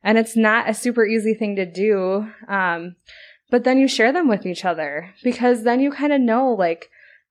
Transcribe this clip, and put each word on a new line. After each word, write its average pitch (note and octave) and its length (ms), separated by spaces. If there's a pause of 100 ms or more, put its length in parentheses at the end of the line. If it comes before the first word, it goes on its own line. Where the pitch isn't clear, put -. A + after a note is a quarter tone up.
And G#3+ 140
it's A3 200
not A3 320
a A3 40
super A#3 320
easy A3 280
thing G#3 240
to F#3+ 80
do. F#3+ 640 (200)
Um, F3+ 480 (560)
but B3 140
then C4 120
you C4+ 100
share A#3+ 260
them E4+ 140
with G3+ 180
each F3 200
other, D#3+ 480 (100)
because B3 400
then A#3+ 180
you C#4 100
kinda C#4+ 260
know, B3+ 360
like, E3+ 360 (420)